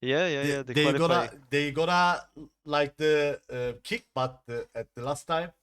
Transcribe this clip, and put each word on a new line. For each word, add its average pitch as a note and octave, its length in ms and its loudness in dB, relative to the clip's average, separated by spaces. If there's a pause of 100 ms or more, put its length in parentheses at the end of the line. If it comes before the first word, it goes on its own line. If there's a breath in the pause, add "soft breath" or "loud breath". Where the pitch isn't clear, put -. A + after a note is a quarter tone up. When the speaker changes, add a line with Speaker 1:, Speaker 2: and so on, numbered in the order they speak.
Speaker 1:
yeah, C#3 260 0 (160)
Speaker 2:
They, C#3+ 60 0
Speaker 1:
yeah, C#3 140 -2
they B2 100 -8
Speaker 2:
they D3+ 100 4
gonna, D3 160 4
Speaker 1:
qualify. E3+ 280 2 (220)
Speaker 2:
they C#3+ 220 0
gonna, F3 540 2 (400)
like, D3 320 0
the, D3 420 2 (100)
uh, B2 340 -6
kick, A3+ 300 -6
but - 340 -2
the, A#2+ 280 -8
at A#2 200 -8
the A#2+ 60 -12
last C#3 260 -6
time E3+ 240 -2 (120)